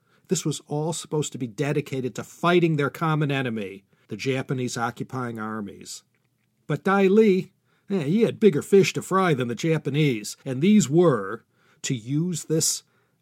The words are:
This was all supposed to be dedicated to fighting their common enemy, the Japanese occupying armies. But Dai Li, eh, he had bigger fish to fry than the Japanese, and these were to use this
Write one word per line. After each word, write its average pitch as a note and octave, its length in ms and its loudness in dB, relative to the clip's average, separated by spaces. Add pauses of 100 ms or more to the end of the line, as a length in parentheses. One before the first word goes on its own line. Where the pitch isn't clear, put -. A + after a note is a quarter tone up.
(280)
This - 160 -2
was D3+ 240 -4
all D3+ 240 -4
supposed - 400 -6
to C3+ 60 -10
be B2+ 100 -6
dedicated C3+ 680 -4
to A#2 80 -10
fighting E3+ 540 0
their C#3+ 140 0
common D#3 420 -2
enemy, A2 500 -6 (240)
the A2+ 100 -12
Japanese B2+ 600 -4
occupying A#2+ 640 -6
armies. G#2+ 640 -12 (640)
But D3 160 -4
Dai G3 240 4
Li, F#3+ 420 4 (400)
eh, F#3+ 140 0
he G3 180 2
had D#3+ 160 0
bigger E3+ 240 4
fish G3 300 4
to D3 100 -4
fry F3+ 320 2
than A#2+ 140 -2
the A#2 80 -6
Japanese, C#3+ 880 -2
and C3+ 180 -6
these G3 260 6
were B2+ 560 2 (380)
to C3+ 140 -4
use D3+ 480 -4
this - 400 -2 (380)